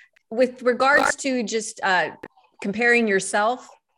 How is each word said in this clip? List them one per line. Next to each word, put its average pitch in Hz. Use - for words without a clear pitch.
with 247
regards 269
to 254
just, 214
uh, 175
comparing 233
yourself, 208